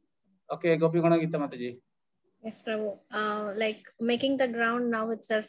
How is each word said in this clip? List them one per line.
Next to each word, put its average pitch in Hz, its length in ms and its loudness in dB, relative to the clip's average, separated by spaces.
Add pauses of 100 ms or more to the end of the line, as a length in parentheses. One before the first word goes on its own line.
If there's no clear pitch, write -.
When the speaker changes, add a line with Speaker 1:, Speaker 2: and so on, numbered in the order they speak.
(520)
Speaker 1:
Okay, 165 260 2
Gopikana 165 440 4
Gita 160 180 -2
Mataji. 123 380 -6 (680)
Speaker 2:
Yes, 220 240 -10
Prabhu. 214 300 -4 (160)
Uh, 214 420 -2
like 214 260 -2 (200)
making 240 340 2
the 262 140 2
ground 233 420 0
now 220 200 -2
itself, 214 380 -2